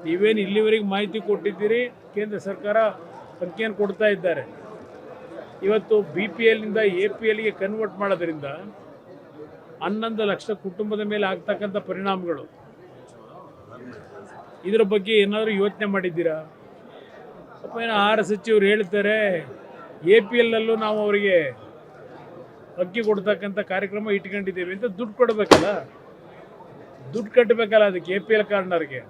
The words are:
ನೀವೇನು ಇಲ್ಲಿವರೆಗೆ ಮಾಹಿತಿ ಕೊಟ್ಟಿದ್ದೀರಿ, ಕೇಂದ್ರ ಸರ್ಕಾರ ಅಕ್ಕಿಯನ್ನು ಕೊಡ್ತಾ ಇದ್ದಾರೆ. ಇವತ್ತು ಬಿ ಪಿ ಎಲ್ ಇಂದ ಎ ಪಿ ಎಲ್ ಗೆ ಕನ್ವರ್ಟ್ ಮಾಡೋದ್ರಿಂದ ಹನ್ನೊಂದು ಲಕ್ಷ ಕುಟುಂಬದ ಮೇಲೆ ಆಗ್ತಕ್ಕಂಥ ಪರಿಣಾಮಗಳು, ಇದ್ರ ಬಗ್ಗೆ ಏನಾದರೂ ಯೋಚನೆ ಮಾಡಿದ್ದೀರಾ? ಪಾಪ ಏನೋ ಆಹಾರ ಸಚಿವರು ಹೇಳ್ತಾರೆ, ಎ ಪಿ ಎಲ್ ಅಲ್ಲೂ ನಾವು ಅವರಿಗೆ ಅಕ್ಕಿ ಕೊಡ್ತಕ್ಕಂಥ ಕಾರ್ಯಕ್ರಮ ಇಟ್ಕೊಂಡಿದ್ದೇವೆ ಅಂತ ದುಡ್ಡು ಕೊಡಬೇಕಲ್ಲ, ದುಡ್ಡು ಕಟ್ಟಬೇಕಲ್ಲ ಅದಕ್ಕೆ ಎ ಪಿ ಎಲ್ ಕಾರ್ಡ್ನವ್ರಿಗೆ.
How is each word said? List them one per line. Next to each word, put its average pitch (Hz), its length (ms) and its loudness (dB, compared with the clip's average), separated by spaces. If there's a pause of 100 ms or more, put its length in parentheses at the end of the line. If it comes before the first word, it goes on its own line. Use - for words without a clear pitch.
ನೀವೇನು 202 400 2
ಇಲ್ಲಿವರೆಗೆ 214 480 2
ಮಾಹಿತಿ 208 280 -2 (100)
ಕೊಟ್ಟಿದ್ದೀರಿ, 202 500 0 (360)
ಕೇಂದ್ರ 208 220 -6 (100)
ಸರ್ಕಾರ 202 280 -2 (720)
ಅಕ್ಕಿಯನ್ನು 208 340 -6
ಕೊಡ್ತಾ 208 360 2
ಇದ್ದಾರೆ. 165 280 -2 (1200)
ಇವತ್ತು 214 280 2 (180)
ಬಿ 196 120 -2 (100)
ಪಿ 233 160 0
ಎಲ್ 220 160 -2
ಇಂದ 214 100 0 (240)
ಎ 214 140 0
ಪಿ 226 160 -2
ಎಲ್ 214 140 -4
ಗೆ 202 60 -2 (100)
ಕನ್ವರ್ಟ್ 208 400 -4
ಮಾಡೋದ್ರಿಂದ 165 440 -2 (1400)
ಹನ್ನೊಂದು 220 460 -2
ಲಕ್ಷ - 160 -2 (180)
ಕುಟುಂಬದ 208 380 -4 (100)
ಮೇಲೆ 208 180 0
ಆಗ್ತಕ್ಕಂಥ 196 480 -4 (100)
ಪರಿಣಾಮಗಳು, 185 560 -4 (2250)
ಇದ್ರ 220 160 4 (100)
ಬಗ್ಗೆ 208 200 0 (100)
ಏನಾದರೂ 214 280 0 (100)
ಯೋಚನೆ 202 320 0
ಮಾಡಿದ್ದೀರಾ? 170 420 0 (1300)
ಪಾಪ - 120 -14 (120)
ಏನೋ 226 180 -2
ಆಹಾರ 214 260 4
ಸಚಿವರು 208 400 2
ಹೇಳ್ತಾರೆ, 208 480 2 (960)
ಎ 226 60 10 (100)
ಪಿ 240 140 0
ಎಲ್ 226 160 2
ಅಲ್ಲೂ 226 240 2
ನಾವು 214 220 0
ಅವರಿಗೆ 202 300 4 (1500)
ಅಕ್ಕಿ 185 260 -4
ಕೊಡ್ತಕ್ಕಂಥ 202 500 0 (140)
ಕಾರ್ಯಕ್ರಮ 202 460 -2
ಇಟ್ಕೊಂಡಿದ್ದೇವೆ 185 580 -6
ಅಂತ 208 80 -6 (140)
ದುಡ್ಡು 220 200 -6
ಕೊಡಬೇಕಲ್ಲ, 214 480 4 (1500)
ದುಡ್ಡು 214 220 -4
ಕಟ್ಟಬೇಕಲ್ಲ 220 540 6
ಅದಕ್ಕೆ 180 280 -4
ಎ - 100 -8
ಪಿ 220 100 4
ಎಲ್ 208 140 0
ಕಾರ್ಡ್ನವ್ರಿಗೆ. 165 560 -2